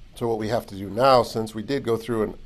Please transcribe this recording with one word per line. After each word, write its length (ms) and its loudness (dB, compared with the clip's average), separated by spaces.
So 140 -4
what 100 0
we 100 -4
have 200 -2
to 80 -14
do 120 -8
now, 360 6
since 300 -6
we 80 -6
did 200 -4
go 140 0
through 260 -2
an, 240 -2